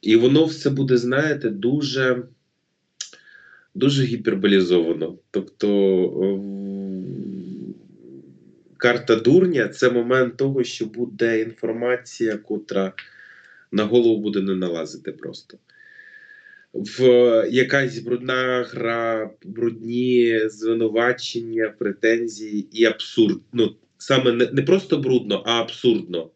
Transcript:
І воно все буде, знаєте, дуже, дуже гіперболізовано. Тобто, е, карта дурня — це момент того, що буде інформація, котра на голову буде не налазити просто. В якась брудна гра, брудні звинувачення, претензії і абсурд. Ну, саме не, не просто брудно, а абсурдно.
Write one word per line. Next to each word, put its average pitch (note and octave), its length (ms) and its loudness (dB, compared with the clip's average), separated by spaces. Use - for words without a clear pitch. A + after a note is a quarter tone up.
І A2 140 4
воно C#3 300 6
все D3+ 240 -2
буде, C3+ 280 2
знаєте, C3 520 0
дуже, B2+ 720 -2
дуже C#3 280 2
гіперболізовано. F#2+ 1120 0
Тобто, G2+ 380 -4
е, G2 400 -4
карта A#2+ 380 2
дурня — C3+ 540 4
це - 200 0
момент A#2+ 480 0
того, C3+ 260 -2
що - 220 -6
буде A2+ 560 -2
інформація, A#2 960 -4
котра G2 560 -6
на G#2 120 0
голову A2+ 380 4
буде G2+ 200 -2
не F#2+ 140 -2
налазити E2+ 560 -6
просто. - 460 -16
В A#2+ 760 4
якась B2+ 480 0
брудна B2+ 720 -2
гра, A#2 600 -4
брудні A#2 1040 0
звинувачення, A2+ 1300 -2
претензії G#2+ 920 -2
і A2 140 2
абсурд. G#2+ 540 0
Ну, A2 220 0
саме C3+ 340 2
не, A#2+ 200 2
не C#3 100 0
просто E3+ 360 2
брудно, B2 480 0
а A#2 160 0
абсурдно. F2+ 760 -2